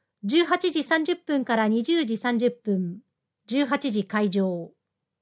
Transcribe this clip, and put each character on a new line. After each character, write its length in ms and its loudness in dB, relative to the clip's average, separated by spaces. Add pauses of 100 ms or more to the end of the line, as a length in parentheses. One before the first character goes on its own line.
(240)
十 220 2
八 240 0
時 140 0
三 200 2
十 120 0
分 280 -2
か 120 0
ら 120 2
二 140 2
十 240 0
時 100 -2
三 220 -2
十 120 2
分、 500 -4 (440)
十 220 0
八 240 -2
時 160 -2
会 240 0
場。 420 -2 (500)